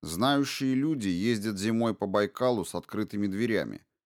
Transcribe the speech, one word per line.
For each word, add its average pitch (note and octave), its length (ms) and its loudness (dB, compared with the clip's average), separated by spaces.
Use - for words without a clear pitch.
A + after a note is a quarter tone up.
Знающие C3 720 0
люди C3 340 0
ездят G#2 500 0
зимой A2+ 360 2
по G#2 120 -4
Байкалу G#2 580 2
с - 100 -12
открытыми G2+ 520 -4
дверями, F#2+ 580 -2